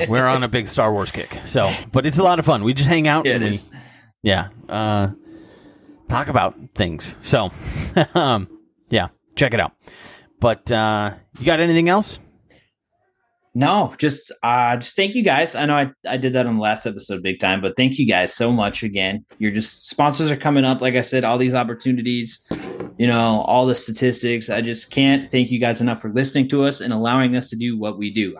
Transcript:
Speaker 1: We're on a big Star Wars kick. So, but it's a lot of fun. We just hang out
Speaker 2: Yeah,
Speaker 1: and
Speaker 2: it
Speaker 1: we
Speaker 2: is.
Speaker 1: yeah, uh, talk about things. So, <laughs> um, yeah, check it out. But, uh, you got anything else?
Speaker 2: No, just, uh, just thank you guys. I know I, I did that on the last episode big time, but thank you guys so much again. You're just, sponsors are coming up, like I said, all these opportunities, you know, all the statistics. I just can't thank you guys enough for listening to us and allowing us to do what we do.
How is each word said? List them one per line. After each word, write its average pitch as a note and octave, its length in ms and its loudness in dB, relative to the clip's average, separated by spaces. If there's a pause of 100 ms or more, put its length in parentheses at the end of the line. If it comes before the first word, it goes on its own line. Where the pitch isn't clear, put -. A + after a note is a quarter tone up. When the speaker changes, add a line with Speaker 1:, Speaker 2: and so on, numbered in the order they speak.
Speaker 1:
We're B2 160 2
on C3 180 2
a B2 40 0
big A2+ 200 -2
Star A2 240 2
Wars G2+ 200 -2
kick. - 340 -10
So, G2+ 260 0 (200)
but C3 160 2
it's C#3+ 100 -4
a F#3+ 60 2
lot F3+ 160 4
of D#3 60 -2
fun. B2 180 2
We A#2 100 2
just C3+ 160 0
hang D#3+ 180 2
out D3+ 200 2
Speaker 2:
Yeah, B2+ 80 2
Speaker 1:
and A2 80 -2
Speaker 2:
it G#2 60 0
Speaker 1:
we G#2 40 -2
Speaker 2:
is. G2+ 140 -8 (560)
Speaker 1:
yeah, F#2+ 240 2 (200)
uh, G#2 420 0 (1000)
talk C#3 200 -2
about G#2+ 260 0 (180)
things. E2+ 480 -4
So, G#2 300 0 (320)
<laughs> - 320 0
um, B2+ 320 2 (420)
yeah, F#2 200 0 (260)
check B2+ 180 2
it A2+ 60 2
out. D#2+ 140 -2 (680)
But, A#2 320 0
uh, G#2+ 420 0 (260)
you B2 60 -8
got D#3+ 140 4
anything E3 280 4
else? G3 300 0 (1400)
Speaker 2:
No, D#3 440 2
just, C#3+ 320 -2 (100)
uh, A#2+ 360 2
just B2 180 -10
thank G3+ 180 0
you B3 80 0
guys. E3 320 2
I D3 140 -2
know D3 80 2
I, C#3 160 2 (180)
I B2+ 80 -2
did B2+ 160 0
that B2+ 140 2
on A#2 80 0
the A2 60 0
last G#2+ 260 0
episode G2 340 -8
big F#2+ 180 -4
time, F#2+ 220 0
but F#2+ 160 -4
thank C3 220 2
you C3 80 2
guys F2+ 260 2
so A#2+ 180 0
much G#2 300 0
again. G2 420 -4 (140)
You're G#2+ 140 -2
just, - 380 -6
sponsors D3 420 0
are C#3+ 40 -2
coming C#3+ 300 2
up, C3 160 0
like B2+ 140 2
I B2 80 2
said, C3 200 -2
all A#2+ 140 2
these B2+ 160 0
opportunities, A#2+ 880 -2 (540)
you A2+ 80 2
know, A#2 360 4
all B2+ 260 2
the B2 80 2
statistics. A#2+ 760 -2
I A2 120 -2
just A2+ 280 -6
can't C#3 400 2
thank B2 220 2
you B2 80 -2
guys A#2 220 0
enough A#2 200 -2
for A2 100 -8
listening C3+ 380 0
to C#3+ 140 2
us C#3 180 0
and A#2+ 100 -4
allowing B2 440 2
us B2+ 160 -4
to A#2 40 -8
do A#2 220 -4
what G#2+ 220 -6
we G#2 120 -6
do. G2+ 280 -2